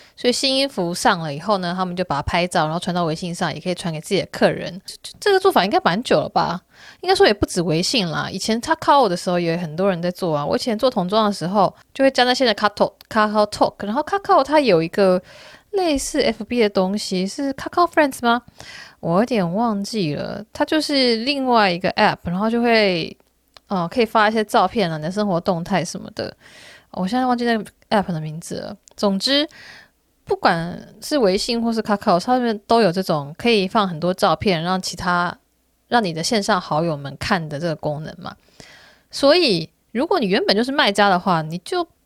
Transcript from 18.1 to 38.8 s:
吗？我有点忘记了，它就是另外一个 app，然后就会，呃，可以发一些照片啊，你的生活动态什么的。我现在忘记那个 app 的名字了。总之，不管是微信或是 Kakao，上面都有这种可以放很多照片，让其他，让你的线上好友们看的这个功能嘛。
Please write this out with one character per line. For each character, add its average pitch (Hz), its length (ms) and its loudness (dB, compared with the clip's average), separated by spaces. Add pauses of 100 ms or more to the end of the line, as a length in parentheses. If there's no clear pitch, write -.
吗？ 233 160 2 (600)
我 170 180 0
有 233 60 4
点 190 280 -2
忘 214 300 -2
记 180 320 -2
了， - 360 -8
它 - 140 -2
就 214 160 0
是 254 360 2
另 269 280 -2
外 226 260 4
一 175 60 -2
个 180 140 -2
app， 185 320 2
然 175 140 -4
后 214 120 0
就 233 120 0
会， 208 540 2 (520)
呃， 175 200 -2
可 240 140 -2
以 220 40 4
发 220 220 2
一 220 60 0
些 220 100 0
照 208 240 2
片 185 240 -2
啊， 156 60 -6
你 151 60 -8
的 156 60 -4
生 208 160 -2
活 180 140 0
动 170 240 -2
态 175 220 -2
什 185 120 -10
么 - 140 -14
的。 - 240 -8 (560)
我 185 160 -4
现 233 100 -2
在 254 80 0
忘 247 120 0
记 240 80 -4
那 233 120 2
个 208 60 -4 (280)
app 202 200 2
的 160 80 -4
名 156 220 -8
字 - 140 -10
了。 - 200 -10 (220)
总 196 200 0
之， 277 300 0 (800)
不 403 100 0
管 175 500 0 (160)
是 - 160 -2
微 202 200 2
信 233 240 -2
或 233 100 0
是 220 100 -2
Kakao， 202 380 2
上 254 220 0
面 226 260 -2
都 233 140 4
有 185 100 4
这 185 100 -2
种 147 360 -4
可 240 120 0
以 196 200 2
放 208 180 0
很 170 100 -6
多 175 160 -2
照 185 220 2
片， 175 260 0
让 185 200 -2
其 180 160 -8
他， 175 400 -2 (500)
让 240 160 2
你 175 80 -2
的 156 100 -6
线 202 220 0
上 196 160 0
好 160 240 -2
友 160 140 -2
们 139 200 -10
看 170 300 -2
的 147 100 -6
这 170 100 -4
个 156 100 -2
功 151 260 -6
能 - 160 -12
嘛。 - 160 -14 (760)